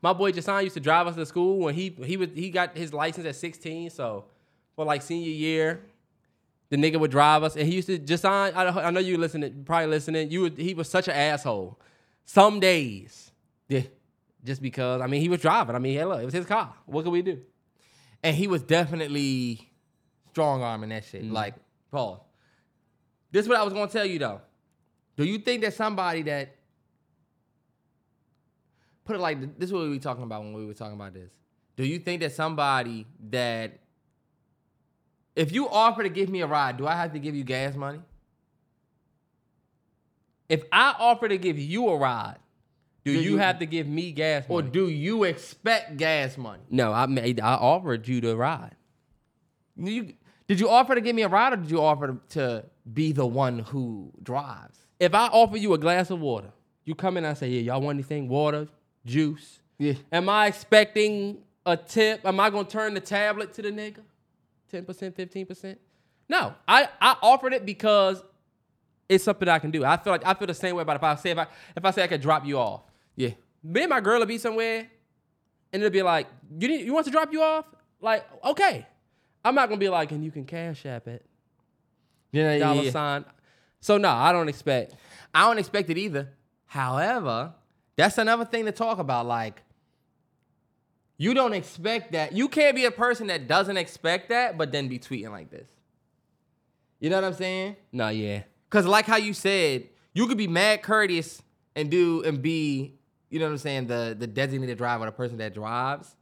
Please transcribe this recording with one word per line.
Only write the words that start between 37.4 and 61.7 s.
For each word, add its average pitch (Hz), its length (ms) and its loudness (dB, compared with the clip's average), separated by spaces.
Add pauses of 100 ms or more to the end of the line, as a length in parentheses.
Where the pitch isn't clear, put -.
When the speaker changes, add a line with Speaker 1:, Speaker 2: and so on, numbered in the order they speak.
Speaker 2:
gas 131 320 -4
money? 143 260 -10 (2500)
Speaker 1:
If 160 220 0
I 269 280 6
offer 233 300 2
to 196 100 0
give 180 200 -2
you 185 300 -2
a 170 80 0
ride, 123 400 -2 (680)
do 143 100 0
Speaker 2:
Do 160 60 2
Speaker 1:
you 196 120 0
Speaker 2:
you 202 60 4
Speaker 1:
have 185 220 2
to 170 60 -4
give 156 200 -4
me 165 260 -6
gas 147 360 -2
Speaker 2:
Or 170 120 0
Speaker 1:
money? 135 100 -4
Speaker 2:
do 180 180 0
you 180 360 0
expect 185 720 -2
gas 147 400 0
money? 110 340 -12
Speaker 1:
No, 120 220 4
I 123 140 2
made, 123 340 0
I 113 140 2
offered 127 520 2
you 127 140 -2
the 113 160 0
ride. 127 400 -4 (1000)
Speaker 2:
You, 214 360 -6 (340)
did 190 140 4
you 226 80 4
offer 247 260 8
to 240 60 2
give 233 160 0
me 220 60 2
a 202 60 2
ride, 233 260 4
or - 20 -2
did 165 140 -6
you 165 100 2
offer 147 280 2
to, 127 100 -6 (120)
to 123 340 -2 (280)
be 156 200 0
the 135 140 2
one 123 340 0
who 113 520 -8 (100)
drives? 127 560 -10 (220)
Speaker 1:
If 180 140 4
I 226 140 6
offer 220 280 6
you 208 160 0
a 156 60 4
glass 175 320 2
of 175 100 -4
water, 110 320 -4 (320)
you 156 100 -8
come 185 220 -2
in 170 80 -2
and 151 60 0
I 147 40 -2
say, 139 140 -6
"Yeah, 123 120 0 (120)
y'all 135 80 0
want 143 160 -2
anything? 139 320 -6
Water, 147 400 0 (380)
juice?" 147 540 -2 (180)
Speaker 2:
Yeah. 143 160 0 (180)
Speaker 1:
Am 175 160 0
I 208 200 4
expecting 208 880 2 (260)
a 175 120 2